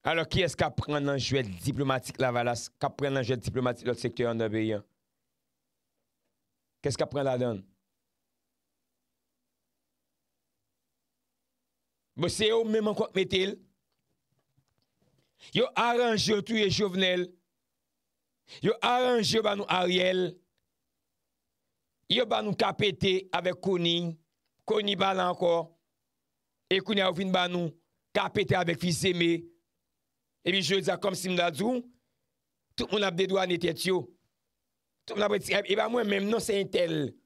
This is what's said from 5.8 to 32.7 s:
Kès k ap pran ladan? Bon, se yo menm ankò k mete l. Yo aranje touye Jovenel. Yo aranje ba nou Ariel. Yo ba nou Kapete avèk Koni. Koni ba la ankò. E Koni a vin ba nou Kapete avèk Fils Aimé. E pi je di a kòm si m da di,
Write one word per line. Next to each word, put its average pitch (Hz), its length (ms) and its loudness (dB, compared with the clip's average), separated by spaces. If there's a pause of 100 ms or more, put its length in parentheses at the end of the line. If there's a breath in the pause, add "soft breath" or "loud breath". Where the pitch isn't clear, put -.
Kès 135 160 -4
k 123 80 0
ap - 80 -14
pran 139 140 0
ladan? 123 320 0 (4000)
Bon, 165 160 0
se 214 160 2
yo 226 160 4
menm 220 240 0
ankò 208 220 -2
k 190 80 -2
mete 185 320 0
l. - 20 -8 (2000 loud breath)
Yo 240 140 2 (100)
aranje 226 600 2 (100)
touye 220 240 0
Jovenel. 180 540 0 (1400 loud breath)
Yo 190 160 2
aranje 240 640 2
ba 208 120 2
nou 202 120 -8
Ariel. 185 640 0 (1800)
Yo 233 200 2
ba 220 120 0
nou 208 160 -4
Kapete 196 800 -2
avèk 180 240 -4
Koni. 170 560 -2 (480)
Koni 208 320 -2
ba 190 160 0
la 180 160 0
ankò. 175 240 2 (1200)
E 190 80 2
Koni 196 240 0
a 185 80 2
vin 185 200 -2
ba 180 120 2
nou 175 240 -2 (480)
Kapete 196 400 0
avèk 170 240 0
Fils 175 240 -2
Aimé. 170 260 4 (1120)
E 175 120 -2
pi 196 120 0
je 190 160 2
di 190 80 -2
a 180 80 -2
kòm 175 200 -2
si 185 120 -6
m 180 80 0
da 175 160 2
di, 175 120 -4 (1080)